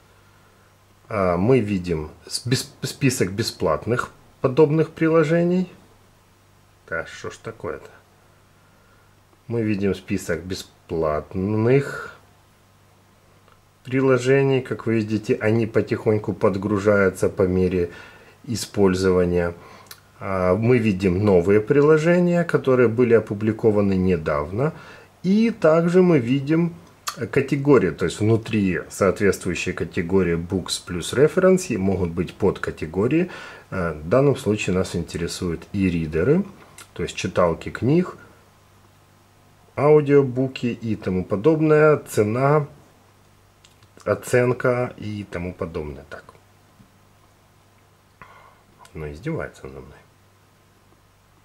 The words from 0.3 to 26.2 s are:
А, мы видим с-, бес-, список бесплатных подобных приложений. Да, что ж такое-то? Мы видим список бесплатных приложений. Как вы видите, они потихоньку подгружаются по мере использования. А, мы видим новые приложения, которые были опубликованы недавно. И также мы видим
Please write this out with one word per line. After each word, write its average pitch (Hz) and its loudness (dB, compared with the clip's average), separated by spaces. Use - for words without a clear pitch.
А, 92 0
мы 120 4
видим 87 -4
с-, - -10
бес-, 120 -4
список 123 -2
бесплатных 101 -4
подобных 151 2
приложений. 165 0
Да, 80 -6
что - -14
ж - -20
такое-то? - -12
Мы 117 -2
видим 101 0
список 87 -6
бесплатных 92 -4
приложений. 131 2
Как 123 -8
вы 113 0
видите, 110 -2
они 110 0
потихоньку 107 -2
подгружаются 98 0
по 98 0
мере 90 0
использования. 92 0
А, 95 0
мы 117 2
видим 98 0
новые 98 4
приложения, 165 4
которые 127 2
были 117 2
опубликованы 107 2
недавно. 90 0
И 214 2
также 170 4
мы 175 4
видим 139 0